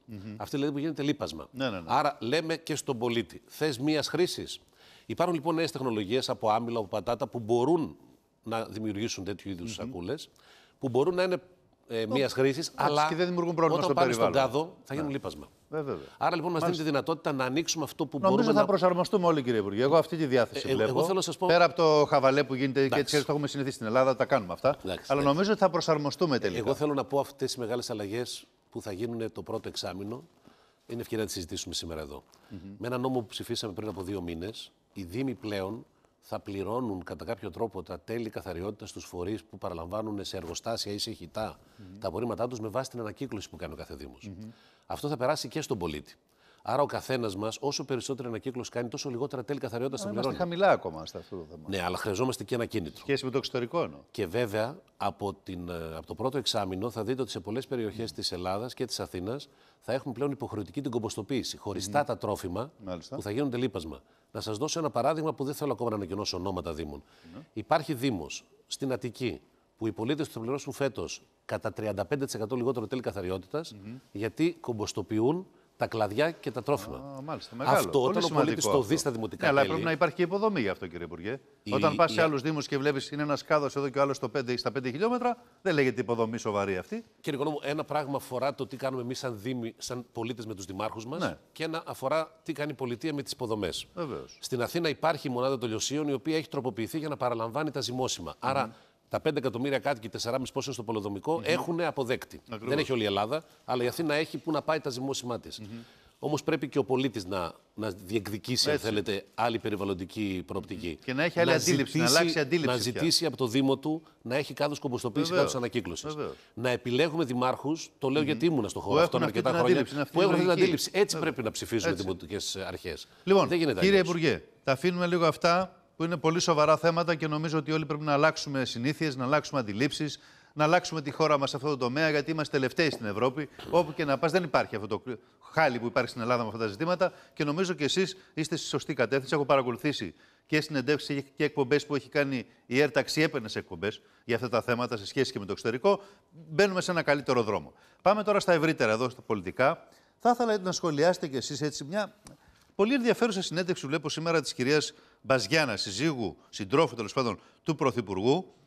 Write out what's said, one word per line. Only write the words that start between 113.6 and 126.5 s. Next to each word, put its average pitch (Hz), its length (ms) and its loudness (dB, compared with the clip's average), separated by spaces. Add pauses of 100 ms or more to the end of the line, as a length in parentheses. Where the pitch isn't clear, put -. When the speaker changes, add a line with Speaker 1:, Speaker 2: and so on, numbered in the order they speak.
Speaker 2:
του 156 260 -4 (200)
να 117 140 -2
έχει 143 180 -2
κάδους 147 240 0
κομποστοποίησης, 123 520 -2
Speaker 1:
Βεβαίως. 170 220 4
Speaker 2:
κάδους 123 140 -2
ανακύκλωσης. 113 480 -4
Speaker 1:
Βεβαίως. 110 220 -6 (180)
Speaker 2:
Να 120 160 0
επιλέγουμε 139 540 2
δημάρχους, 127 760 0
το 135 100 0
λέω 139 120 4
Speaker 1:
Μμμ. 147 60 2
Speaker 2:
γιατί 143 200 2
ήμουνα 135 220 2
στο 98 120 -6
χώρο 95 160 0
Speaker 1:
Που 156 60 8
Speaker 2:
αυτό 165 140 2
Speaker 1:
έχουν - 120 2
Speaker 2:
αρκετά 110 220 0
Speaker 1:
αυτή 170 120 2
την - 20 6 (100)
Speaker 2:
χρόνια, 143 60 6
Speaker 1:
αντίληψη, 123 140 -2
είναι 147 80 -2
αυτή - 140 -6
Speaker 2:
που 165 40 6
Speaker 1:
η - 20 8
Speaker 2:
έχουν 190 120 6
αυτή 180 120 4
την 180 80 6
Speaker 1:
λογική. 180 200 6
Speaker 2:
αντίληψη. - 160 -2 (100)
Έτσι 196 160 4
Speaker 1:
Βέβαια. 156 40 -4 (120)
Speaker 2:
πρέπει 127 140 -4
να 110 40 2
ψηφίσουμε 113 400 0
Speaker 1:
Έτσι. 95 120 -2
Speaker 2:
δημοτικές 92 540 -4
αρχές. 90 500 -8 (180)
Speaker 1:
Λοιπόν, 190 240 6
Speaker 2:
Δεν 175 100 2
γίνεται 160 220 2
Speaker 1:
κύριε 190 180 8
Speaker 2:
αλλιώς. 180 100 4
Speaker 1:
Υπουργέ, 160 340 2 (220)
τα 135 80 4
αφήνουμε 180 340 2
λίγο 170 200 4
αυτά 175 500 4 (200)
που 160 80 -2
είναι 170 120 0
πολύ 165 240 2
σοβαρά 156 360 6